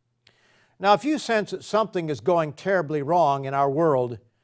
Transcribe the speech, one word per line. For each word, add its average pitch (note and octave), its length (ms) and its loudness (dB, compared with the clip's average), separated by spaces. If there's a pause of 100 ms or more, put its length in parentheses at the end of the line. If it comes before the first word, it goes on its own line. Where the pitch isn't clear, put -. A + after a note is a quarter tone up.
(800)
Now, G3 140 4
if G#3 120 0
you D4 140 0
sense G#3+ 320 -2
that F#3+ 120 -10
something F#3 460 -2
is C3+ 100 -4
going E3 340 0
terribly D#3 500 -2
wrong C#3+ 420 2
in C3+ 80 -6
our C#3 160 2
world, C3+ 480 2 (260)